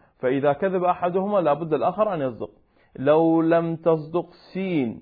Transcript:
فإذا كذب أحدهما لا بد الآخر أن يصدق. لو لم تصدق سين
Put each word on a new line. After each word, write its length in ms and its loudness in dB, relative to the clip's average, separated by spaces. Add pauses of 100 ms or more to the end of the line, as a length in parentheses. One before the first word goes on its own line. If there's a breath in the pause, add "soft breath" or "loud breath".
(200 soft breath)
فإذا 340 0
كذب 300 -2
أحدهما 560 0
لا 140 2
بد 200 -4
الآخر 400 0
أن 80 -4
يصدق. 280 -6 (460)
لو 460 4
لم 340 2
تصدق 540 -2 (240)
سين 480 -2